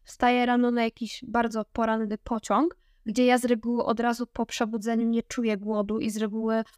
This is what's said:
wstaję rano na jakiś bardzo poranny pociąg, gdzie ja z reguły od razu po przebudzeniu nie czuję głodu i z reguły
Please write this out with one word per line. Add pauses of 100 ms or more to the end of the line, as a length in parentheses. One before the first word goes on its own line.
wstaję
rano
na
jakiś
bardzo
poranny
pociąg, (280)
gdzie
ja
z
reguły
od
razu
po
przebudzeniu
nie
czuję
głodu
i
z
reguły (140)